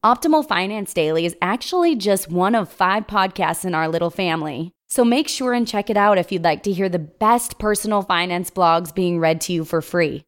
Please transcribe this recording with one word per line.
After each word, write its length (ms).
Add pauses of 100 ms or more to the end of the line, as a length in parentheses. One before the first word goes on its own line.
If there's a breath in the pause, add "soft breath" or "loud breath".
Optimal 420
Finance 460
Daily 320
is 160
actually 560
just 340
one 240
of 140
five 380
podcasts 580
in 100
our 140
little 220
family, 640 (160)
so 160
make 220
sure 280
and 120
check 220
it 80
out 220
if 120
you'd 140
like 200
to 80
hear 180
the 80
best 600
personal 440
finance 480
blogs 440
being 240
read 220
to 140
you 100
for 160
free. 480